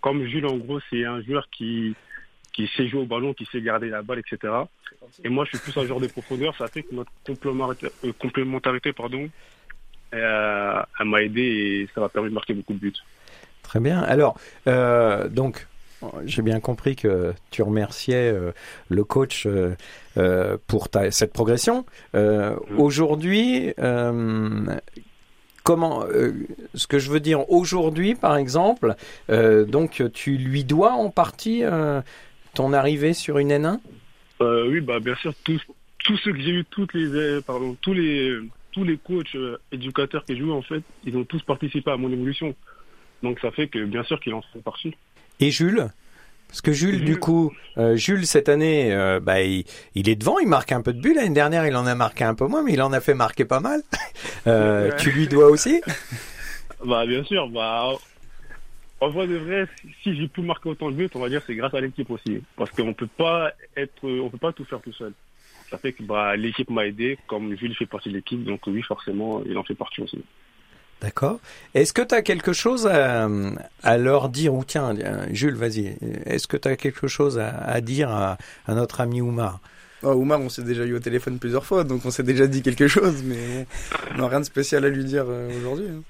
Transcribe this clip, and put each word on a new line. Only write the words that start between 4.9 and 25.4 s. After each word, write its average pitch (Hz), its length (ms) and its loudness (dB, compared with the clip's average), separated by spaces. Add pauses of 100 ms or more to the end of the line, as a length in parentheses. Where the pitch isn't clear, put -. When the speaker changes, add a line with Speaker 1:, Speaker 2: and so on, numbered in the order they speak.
Speaker 1:
Et 120 60 -6
moi, 135 160 0
je 139 120 -10
suis 139 140 -12
plus 143 100 -2
un 127 60 -2
joueur 127 120 -4
de 131 80 -2
profondeur. 131 480 -6
Ça 120 120 -8
fait 151 160 -10
que - 100 -14
notre 123 180 -10 (140)
complémentarité, 131 640 -4 (180)
euh, 120 140 -2
complémentarité, 131 760 -4
pardon, 127 340 -8 (840)
euh, 107 680 0 (180)
elle 110 80 -2
m'a 104 160 4
aidé 107 180 -2
et 104 520 0
ça 107 80 -4
m'a 101 80 0
permis 107 200 -4
de 110 60 -6
marquer 107 180 -4
beaucoup 101 200 -6
de 98 60 -6
buts. 101 140 -4 (680)
Speaker 2:
Très - 160 -2
bien. 156 220 2
Alors, 139 360 4 (300)
euh, 120 600 4
donc, 123 380 -2 (580)
j'ai 120 160 -2
bien 110 180 2
compris 127 360 -2
que 90 380 2 (160)
tu - 140 -4
remerciais, 107 680 0
euh, 90 200 -2 (380)
le 98 160 4
coach, - 400 0
euh, 92 280 2 (440)
euh, 92 400 2 (100)
pour - 220 0
ta, 98 220 2
cette - 220 0
progression. 120 520 2 (280)
Euh, 104 420 4 (160)
Speaker 1:
Mm. 104 80 0
Speaker 2:
aujourd'hui, 165 1000 2
euh, 113 840 0 (1000)